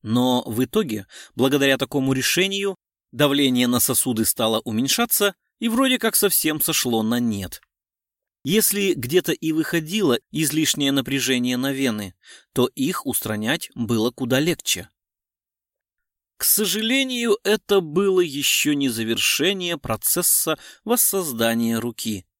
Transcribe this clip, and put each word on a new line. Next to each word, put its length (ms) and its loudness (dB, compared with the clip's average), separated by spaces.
Но 440 0
в 180 0
итоге, 420 -4
благодаря 440 2
такому 340 0
решению, 640 0
давление 540 2
на 120 2
сосуды 460 0
стало 360 0
уменьшаться – 760 0
и 100 -2
вроде 300 2
как 180 -2
совсем 440 0
сошло 420 0
на 160 0
нет. 420 -4
Если 500 2
где-то 380 0
и 200 -2
выходило 680 0
излишнее 640 0
напряжение 640 0
на 160 -2
вены, 420 -4
то 140 2
их 380 -2
устранять 720 -4
было 360 0
куда 280 -2
легче. 500 -2
К 80 -8
сожалению, 1000 0
это 360 2
было 400 2
ещё 540 0
не 140 2
завершение 920 0
процесса 800 0
воссоздания 960 0
руки. 460 -6